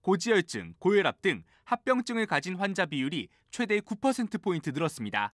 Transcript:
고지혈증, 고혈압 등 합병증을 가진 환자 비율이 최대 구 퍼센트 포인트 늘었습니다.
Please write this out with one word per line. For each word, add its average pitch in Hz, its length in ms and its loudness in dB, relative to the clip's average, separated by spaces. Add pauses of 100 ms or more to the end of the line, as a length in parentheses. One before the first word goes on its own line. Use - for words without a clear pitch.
고지혈증, 175 800 0
고혈압 185 420 2
등 131 220 0 (200)
합병증을 240 640 0
가진 165 300 -2
환자 190 300 -2
비율이 143 420 -4 (220)
최대 214 280 0
구 214 180 -4
퍼센트 247 420 0
포인트 165 320 -2
늘었습니다. 107 680 -2